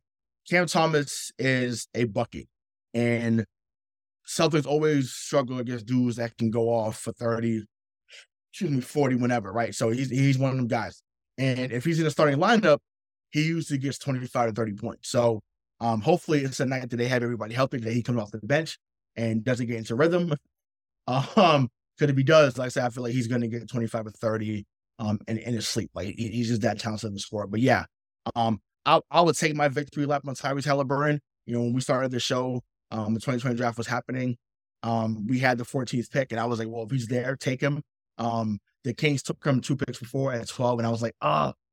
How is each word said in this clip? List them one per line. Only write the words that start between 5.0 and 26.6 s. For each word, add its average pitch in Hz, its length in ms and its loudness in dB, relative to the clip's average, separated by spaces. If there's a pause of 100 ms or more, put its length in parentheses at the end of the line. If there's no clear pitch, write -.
struggle 127 460 -2
against 120 280 -6
dudes 123 300 2
that 117 200 -6
can 113 140 0
go 117 180 2
off 110 300 0
for 113 140 -8
thirty, 113 500 -2 (880)
excuse 175 200 -4
me, 135 100 2
forty, 131 340 0
whenever, 120 380 0
right? 107 220 -2
So 113 160 0
he's, 127 200 -2
he's 135 260 4
one 135 140 0
of 131 60 -2
them 123 100 0
guys. 110 340 -4 (380)
And 127 340 -2
if 120 120 -4
he's 165 140 0
in 165 60 0
the 151 60 2
starting 143 280 2
lineup, 180 400 4 (520)
he 151 120 0
usually 156 360 -2
gets 131 200 -4
twenty-five 123 500 -2
to 107 60 -2
thirty 110 200 -2
points. - 340 -10
So, 117 320 2 (400)
um, 113 200 0
hopefully 156 400 2
it's 131 200 -4
a 135 60 2
night 127 240 -4
that 123 60 -4
they 120 120 2
have 127 140 2
everybody 117 320 -4
healthy, 135 240 0
that 110 140 -4
he 120 100 2
comes 120 180 0
off 104 100 -6
the 110 80 -10
bench 139 400 -2 (380)
and 113 280 0
doesn't 123 220 -2
get 117 100 -4
into 110 180 -6
rhythm. 170 460 2
<laughs> - 40 -20 (640)
Um, 135 600 4 (300)
'cause 147 100 2
if 139 80 2
he 135 60 4
does, 139 360 8
like 127 80 -4
I - 20 -6
said, 127 160 -2
I 123 60 0
feel 127 120 -10
like 120 100 -4
he's 123 140 0
gonna 117 220 0
get 110 200 -8
twenty-five 113 380 -4
or 107 40 -10
thirty, 107 560 -2 (340)
um, 107 260 0
in, 113 120 -2
in 120 160 -4
his 107 120 -4
sleep. - 280 -4
Like, 90 220 -8
he, 113 120 -6
he's 113 200 -4
just 113 140 0